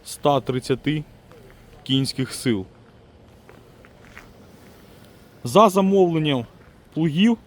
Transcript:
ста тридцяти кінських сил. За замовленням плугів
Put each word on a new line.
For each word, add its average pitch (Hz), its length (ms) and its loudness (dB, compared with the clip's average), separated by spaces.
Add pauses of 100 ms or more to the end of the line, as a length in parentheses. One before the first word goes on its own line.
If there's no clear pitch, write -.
ста 143 360 -2
тридцяти 135 640 -6 (760)
кінських 135 520 -4
сил. 104 320 -4 (2750)
За 185 240 6
замовленням 170 800 0 (480)
плугів 170 520 2